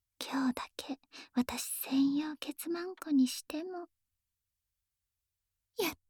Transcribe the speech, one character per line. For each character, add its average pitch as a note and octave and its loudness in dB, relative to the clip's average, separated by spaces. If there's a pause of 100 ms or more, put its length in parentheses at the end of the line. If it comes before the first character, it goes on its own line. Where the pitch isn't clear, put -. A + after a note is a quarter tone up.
(200)
今 C4+ -2
日 B3 2
だ - -8
け - -8 (360)
私 B3 0 (200)
専 C#4 4
用 D4+ -2
ケ - -8
ツ - -8
マ E4+ -2
ン F#4 -8
コ - -6
に C4 8
し - -8
て D4+ -6
も。 F4+ -8 (1900)
や F4+ 4
っ - -4 (180)